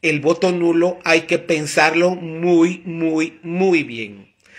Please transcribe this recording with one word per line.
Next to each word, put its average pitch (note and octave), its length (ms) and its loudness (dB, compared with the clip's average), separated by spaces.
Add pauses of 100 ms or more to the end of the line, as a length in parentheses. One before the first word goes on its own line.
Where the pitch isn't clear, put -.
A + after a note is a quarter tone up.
El D3+ 200 -2
voto E3+ 300 0
nulo E3+ 520 0
hay E3 180 2
que E3+ 160 -4
pensarlo E3 760 0
muy, E3+ 680 0
muy, E3 600 -4
muy F3 400 0
bien. G#2+ 500 -14 (260)